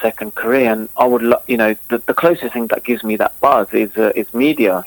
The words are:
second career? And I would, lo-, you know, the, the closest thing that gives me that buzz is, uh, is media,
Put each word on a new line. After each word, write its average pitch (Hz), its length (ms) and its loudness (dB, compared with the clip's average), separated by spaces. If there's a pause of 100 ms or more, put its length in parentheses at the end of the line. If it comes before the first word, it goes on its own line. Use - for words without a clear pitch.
second 107 320 -4
career? 120 380 2
And 110 260 -4
I 123 80 4
would, 123 160 2
lo-, 117 260 2
you 123 100 0
know, 107 180 2 (140)
the, 117 100 0
the - 160 -4
closest 170 380 0
thing 117 140 -4
that 107 160 -2
gives 117 200 -2
me 107 140 -2
that 104 220 -2
buzz 127 320 2
is, 110 240 0
uh, 107 200 2
is - 180 -4
media, 117 540 2